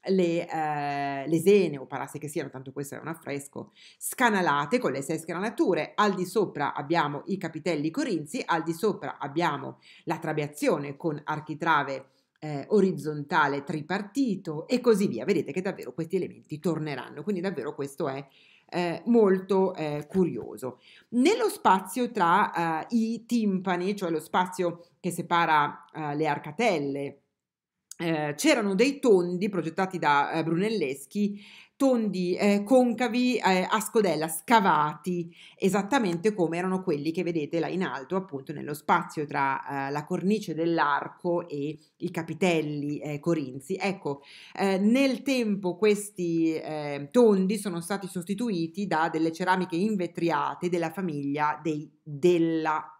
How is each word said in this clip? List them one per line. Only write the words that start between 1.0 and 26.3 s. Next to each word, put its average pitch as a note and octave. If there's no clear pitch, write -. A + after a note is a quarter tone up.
lesene E3+
o C3
paraste C#3
che D3
siano, C#3+
tanto C3
questo C#3+
è -
un C3+
affresco, C#3+
scanalate F3+
con F3+
le C3+
sei D#3+
scanalature, F3+
al G#3
di F3+
sopra E3+
abbiamo D3
i F#3+
capitelli D#3+
corinzi, F3
al E3
di D#3+
sopra E3
abbiamo C#3+
la E3
trabeazione D3+
con D3+
architrave, D3+
eh, D3
orizzontale D3+
tripartito F3+
e B3
così G#3+
via. B2
Vedete D3
che -
davvero F3+
questi E3
elementi C3
torneranno, D3
quindi G3
davvero D3+
questo C#3+
è, C3+
eh, F3
molto, F#3+
eh, D3+
curioso. B2
Nello F#4+
spazio A#3+
tra, E3+
eh, -
i A3+
timpani, F#3+
cioè F#3+
lo D#3+
spazio F3+
che F3+
separa, E3
eh, D3+
le D3+
arcatelle, C#3+